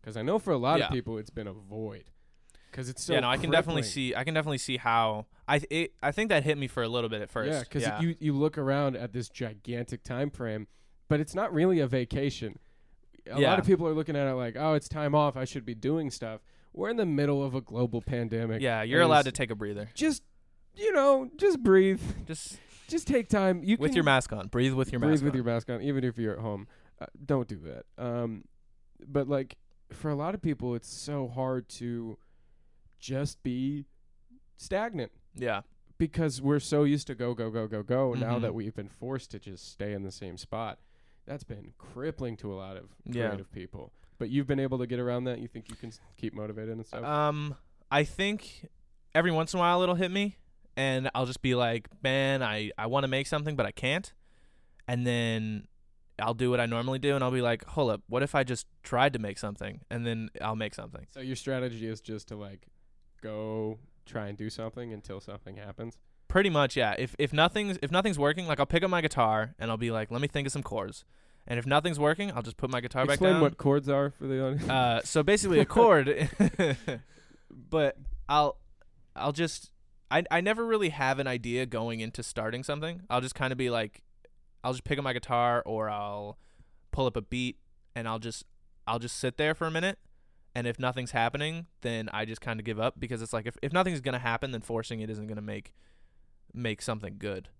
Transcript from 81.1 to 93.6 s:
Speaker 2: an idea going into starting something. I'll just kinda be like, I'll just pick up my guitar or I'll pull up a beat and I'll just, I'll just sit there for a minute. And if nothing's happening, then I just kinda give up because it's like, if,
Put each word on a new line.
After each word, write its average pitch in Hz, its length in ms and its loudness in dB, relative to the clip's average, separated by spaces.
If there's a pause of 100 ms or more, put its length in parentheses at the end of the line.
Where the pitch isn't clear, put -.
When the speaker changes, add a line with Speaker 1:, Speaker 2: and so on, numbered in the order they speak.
Speaker 2:
an 139 80 0
idea 123 380 -2
going 113 340 -4
into 113 240 -8
starting 117 400 -6
something. 160 460 -6
I'll 123 100 2
just 127 160 -6
kinda 131 220 -2
be 127 120 0
like, 113 340 -2 (600)
I'll 127 80 -2
just 127 140 -6
pick 147 120 -2
up 143 60 -6
my 135 80 -2
guitar 120 540 2
or 110 240 -4
I'll 104 480 -8 (540)
pull 131 160 0
up 120 100 -2
a 113 40 -4
beat 123 360 -4 (360)
and 113 140 -6
I'll 113 120 -2
just, 113 260 -10 (420)
I'll 117 120 0
just 120 180 -8
sit 127 180 -2
there 151 180 2
for 160 140 -2
a 160 40 -4
minute. 170 280 -2 (560)
And 120 100 -2
if 120 140 -2
nothing's 127 320 -2
happening, 143 540 -2 (160)
then 113 320 -4
I 107 100 -2
just 110 160 -8
kinda 113 240 -6
give 107 160 -4
up 117 220 -2
because 117 200 -6
it's 113 120 -8
like, 113 140 -4
if, 120 140 -10